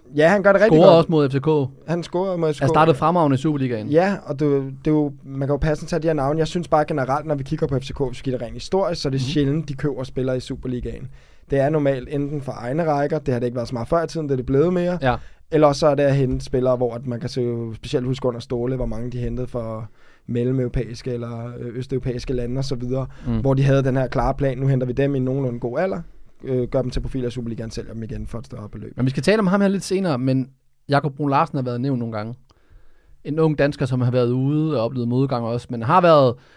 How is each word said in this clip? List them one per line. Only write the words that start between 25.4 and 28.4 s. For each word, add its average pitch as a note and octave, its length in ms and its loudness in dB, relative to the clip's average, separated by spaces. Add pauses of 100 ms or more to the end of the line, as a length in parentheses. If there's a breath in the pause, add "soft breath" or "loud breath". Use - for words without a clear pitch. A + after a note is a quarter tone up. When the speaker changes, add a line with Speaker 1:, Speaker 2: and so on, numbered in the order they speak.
Speaker 1:
god B2 200 -4
alder, F#3+ 220 -2 (420)
øh, B2+ 240 -2
gør C3 140 0
dem B2 100 -2
til - 80 -2
profiler B2 280 -4
i A#2 40 -4
Superligaen, A2+ 400 -8
sælger - 220 -10
dem A2+ 100 -8
igen G#2+ 240 -8
for A#2 120 -8
et - 60 -12